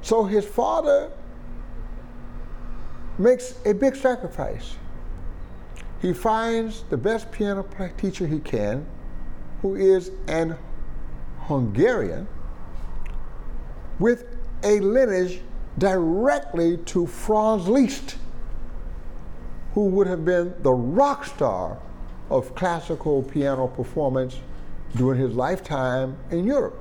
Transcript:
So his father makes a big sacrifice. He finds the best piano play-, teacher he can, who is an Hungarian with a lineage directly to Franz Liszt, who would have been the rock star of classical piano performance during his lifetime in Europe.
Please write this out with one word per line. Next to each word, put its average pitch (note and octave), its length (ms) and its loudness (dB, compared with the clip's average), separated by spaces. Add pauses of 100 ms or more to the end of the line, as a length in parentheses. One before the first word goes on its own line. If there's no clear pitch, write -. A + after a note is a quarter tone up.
So A3+ 220 2
his G3+ 240 2
father D4 640 2 (2000)
makes B3 380 4 (100)
a G#3 60 4
big C4 240 4
sacrifice. D3 800 -2 (1200)
He F3+ 120 2
finds A3+ 800 0
the D3+ 60 0
best A3 360 -2
piano G3+ 300 0
play-, F3+ 340 -6
teacher F#3 300 -2
he D3+ 120 0
can, A#2 480 -2 (760)
who G3 140 0
is F#3+ 360 6 (160)
an E3 280 0 (840)
Hungarian C#3+ 880 2 (1700)
with A#3+ 380 2 (260)
a G#3 180 6
lineage G3 600 4 (380)
directly F#3 960 4
to E3+ 300 0
Franz G#3+ 600 2
Liszt, A#3+ 520 4 (1500)
who G3+ 140 4
would F#3+ 200 4
have F3+ 180 -2
been F3 380 2
the C3+ 100 6
rock F#3 520 4
star G#2 540 -2 (500)
of C3 260 0
classical D#3 680 0
piano C#3 440 0
performance C3 720 -2 (580)
during B2+ 220 4
his B2+ 160 2
lifetime C3 840 0 (140)
in F3 140 0
Europe. C4 360 0